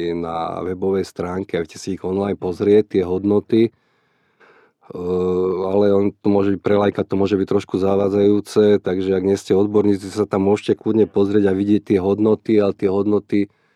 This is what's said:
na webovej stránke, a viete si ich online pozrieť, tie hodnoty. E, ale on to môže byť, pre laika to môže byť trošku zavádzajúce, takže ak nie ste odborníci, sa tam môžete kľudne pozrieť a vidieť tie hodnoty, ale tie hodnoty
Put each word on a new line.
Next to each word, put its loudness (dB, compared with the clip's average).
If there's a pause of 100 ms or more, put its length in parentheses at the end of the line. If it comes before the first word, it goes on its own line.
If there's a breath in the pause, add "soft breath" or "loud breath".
(160)
na -8
webovej -4
stránke, -8
a -4
viete -20
si -8
ich -16
online -4
pozrieť, 0
tie 2
hodnoty. 0
E, -6 (2000 soft breath)
ale 2
on 2
to 0
môže 2
byť, -10
pre 2
laika 0
to -2
môže 0
byť 0
trošku -2
zavádzajúce, 2
takže -2
ak -2
nie 2
ste -4
odborníci, 0
sa -2
tam -2
môžete 0
kľudne 2
pozrieť 2
a -2
vidieť 0
tie 2
hodnoty, 0
ale -2
tie -4
hodnoty -2 (240)